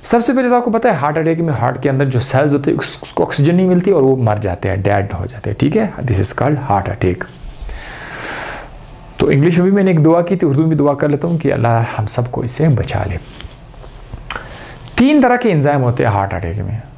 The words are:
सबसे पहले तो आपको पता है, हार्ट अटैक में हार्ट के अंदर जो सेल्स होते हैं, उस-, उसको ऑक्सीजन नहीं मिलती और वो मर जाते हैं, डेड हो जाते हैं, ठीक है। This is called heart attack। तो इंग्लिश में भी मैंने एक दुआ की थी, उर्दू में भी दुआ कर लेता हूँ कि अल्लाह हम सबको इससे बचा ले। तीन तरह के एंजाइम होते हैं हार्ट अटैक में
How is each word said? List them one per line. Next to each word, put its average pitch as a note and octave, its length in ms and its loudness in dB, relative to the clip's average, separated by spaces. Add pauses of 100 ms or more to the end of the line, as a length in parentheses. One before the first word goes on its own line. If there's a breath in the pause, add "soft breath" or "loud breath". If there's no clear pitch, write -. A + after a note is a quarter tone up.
सबसे A#3 280 2
पहले B3 160 2
तो A#3+ 80 4
आपको A#3+ 140 0
पता A3+ 200 2
है, F3 80 0
हार्ट D3 200 0
अटैक D#3+ 200 0
में E3 160 0
हार्ट B2 280 -2
के D3 60 0
अंदर C3+ 160 2
जो B2+ 160 2
सेल्स C#3+ 320 2
होते C#3+ 180 0
हैं, - 80 0
उस-, - 240 -4
उसको - 200 -4
ऑक्सीजन C#3+ 320 2
नहीं F#3 120 4
मिलती F#3 240 2
और E3+ 120 4
वो C3 140 4
मर A2 220 0
जाते G2 300 -4
हैं, F#2+ 140 -2
डेड G2+ 300 0
हो F#2 140 -6
जाते - 240 -8
हैं, G#2 100 -6
ठीक D3+ 160 2
है। A3 200 0
This A2+ 240 0
is G2+ 180 0
called C3+ 300 0
heart G2 220 0
attack। F#2 340 -2 (2000 loud breath)
तो C#3+ 100 2
इंग्लिश D#3 280 4
में F3 80 4
भी G3 60 4
मैंने G3 180 4
एक E3 120 4
दुआ E3 200 4
की F3 140 0
थी, F3 100 0
उर्दू C#3 140 2
में D#3+ 100 2
भी D#3 60 2
दुआ C#3+ 180 2
कर D3 160 0
लेता C#3+ 180 0
हूँ E3+ 100 0
कि C#3+ 120 0
अल्लाह A#2 460 0
हम A2 100 -2
सबको - 380 -4
इससे C#3+ 240 0
बचा - 360 0
ले। F2+ 140 -4 (1800 loud breath)
तीन C#4 240 6
तरह B3 140 4
के A#3+ 120 0
एंजाइम D3 320 2
होते B2 240 0
हैं A#2 60 2
हार्ट G2 240 -2
अटैक F2 240 -4
में G2+ 240 -6 (160)